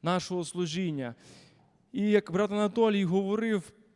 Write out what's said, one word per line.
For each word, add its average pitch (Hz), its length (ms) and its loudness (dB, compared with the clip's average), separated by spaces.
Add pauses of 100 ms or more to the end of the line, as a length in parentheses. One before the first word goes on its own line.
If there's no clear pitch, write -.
нашого 180 420 -2
служіння. 156 680 -4 (760)
І 208 180 0
як 202 220 4
брат 196 200 0
Анатолій 208 520 2
говорив 196 680 0 (240)